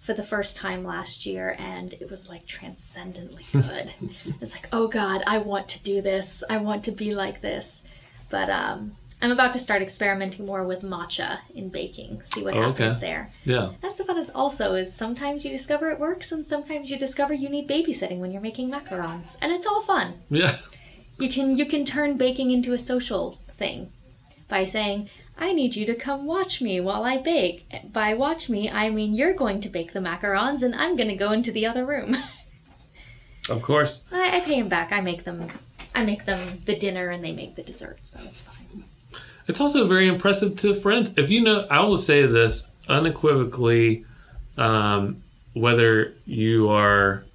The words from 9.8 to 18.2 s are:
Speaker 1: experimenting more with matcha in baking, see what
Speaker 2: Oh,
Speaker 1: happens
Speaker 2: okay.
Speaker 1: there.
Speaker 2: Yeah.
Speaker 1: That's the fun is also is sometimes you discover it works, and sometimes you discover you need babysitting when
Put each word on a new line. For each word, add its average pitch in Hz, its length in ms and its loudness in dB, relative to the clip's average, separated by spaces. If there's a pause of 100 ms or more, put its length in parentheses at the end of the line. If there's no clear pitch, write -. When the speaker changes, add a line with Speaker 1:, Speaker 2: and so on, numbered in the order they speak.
Speaker 1:
experimenting 196 640 -2
more 196 160 -4
with 185 200 -6
matcha 175 560 -6 (160)
in 190 160 -10
baking, - 540 -10
see 104 200 -6
what 95 100 -4
Speaker 2:
Oh, 110 60 2 (100)
Speaker 1:
happens 120 260 0
Speaker 2:
okay. 113 40 -6
Speaker 1:
there. 82 300 -6 (140)
Speaker 2:
Yeah. 127 260 2 (100)
Speaker 1:
That's 392 160 -6
the 392 80 -4
fun 370 140 -2
is 302 120 -6
also 262 440 -2
is 185 180 -2
sometimes 277 520 -6
you 277 60 -6
discover 294 400 -2
it 294 80 -4
works, 339 320 -4
and 311 160 -6
sometimes 285 440 -6
you 277 80 -6
discover 277 360 -2
you 277 140 -4
need 285 180 -4
babysitting 285 520 -2
when 180 120 -6